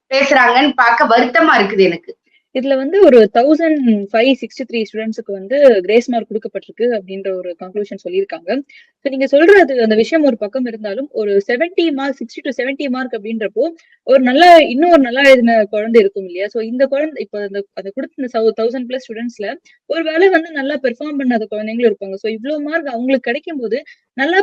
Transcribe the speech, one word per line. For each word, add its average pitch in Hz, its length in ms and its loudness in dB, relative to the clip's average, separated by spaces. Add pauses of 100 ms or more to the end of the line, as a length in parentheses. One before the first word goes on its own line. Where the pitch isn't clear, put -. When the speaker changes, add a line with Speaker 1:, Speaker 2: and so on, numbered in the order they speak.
Speaker 1:
பேசுறாங்கன்னு 269 680 2
பார்க்க 233 360 2
வருத்தமா 277 420 2
இருக்குது 196 320 2
எனக்கு. 170 260 -6 (420)
Speaker 2:
இதுல 262 220 -2
வந்து 285 260 -2
ஒரு 254 160 8 (140)
தௌசண்ட் 302 480 2 (260)
ஃபைவ் 233 280 0
சிக்ஸ்டி 247 300 -10
த்ரீ 233 180 -6
ஸ்டூடெண்ட்ஸுக்கு 220 500 -10
வந்து 196 240 -8 (240)
கிரேஸ் 214 280 2
மார்க் 233 200 -4
கொடுக்கப்பட்டிருக்கு 208 640 -8
அப்படின்ற 196 420 -8
ஒரு 180 240 -8
கன்க்ளூஷன் 196 420 -10
சொல்லியிருக்காங்க. 180 500 -6 (540)
So 269 60 -4
நீங்க 269 160 -4
சொல்றது 320 540 4
அந்த 220 160 2
விஷயம் 294 280 0
ஒரு 247 120 2
பக்கம் 226 300 -6
இருந்தாலும், 214 460 -8
ஒரு 208 200 -4 (120)
செவன்டி 339 480 -2
மார்க், 269 240 -6
சிக்ஸ்டி 247 240 -14
to 285 120 -6
செவன்டி 277 360 -6
மார்க் 247 260 -6
அப்படின்றப்போ, 220 500 -6 (420)
ஒரு 262 140 4
நல்லா, 269 280 4 (160)
இன்னும் 302 280 0
ஒரு 294 100 6
நல்லா 254 200 -2
எழுதின 240 420 6
குழந்தை 214 360 2
இருக்கும் 196 260 0
இல்லையா? 180 220 -6
So 240 140 -8
இந்த 247 240 -2
குழந்தை, 277 360 -4
இப்ப 208 200 -10
அந்த, 196 200 -8 (120)
அந்த 196 160 -12
கொடுத்த - 260 -12
இந்த 254 140 -8
சௌ-, 220 260 0
தௌசண்ட் 240 320 -4
பிளஸ் 254 160 -8
ஸ்டூடெண்ட்ஸ்ல 226 420 -10 (440)
ஒருவேளை 320 380 2
வந்து 330 220 0
நல்லா 285 320 -6
பெர்ஃபார்ம் 277 360 -6
பண்ணாத 240 280 -2
குழந்தைங்களும் 220 440 -2
இருப்பாங்க. 196 280 -8
So 220 120 -6
இவ்ளோ 240 300 -6
மார்க் 294 300 -6
அவங்களுக்கு 254 380 -4
கிடைக்கும் 294 320 -8
போது, 226 180 -6 (380)
நல்லா 330 260 0